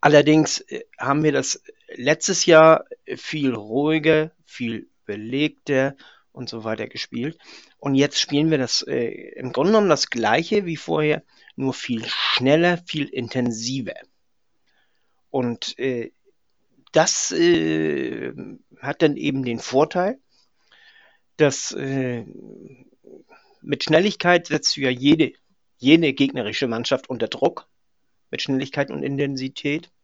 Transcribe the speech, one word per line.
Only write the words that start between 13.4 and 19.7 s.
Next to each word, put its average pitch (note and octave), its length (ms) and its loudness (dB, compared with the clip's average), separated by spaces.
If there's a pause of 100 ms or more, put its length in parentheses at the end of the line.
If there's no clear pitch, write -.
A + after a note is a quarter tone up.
Und, A#2+ 480 -4
äh, A#2+ 340 -4 (800)
das, - 400 2
äh, D#3+ 1000 0 (460)
hat C#3+ 240 -4
dann D3 120 4
eben C3+ 300 -4
den A#2 140 -4
Vorteil, F3+ 580 0 (1200)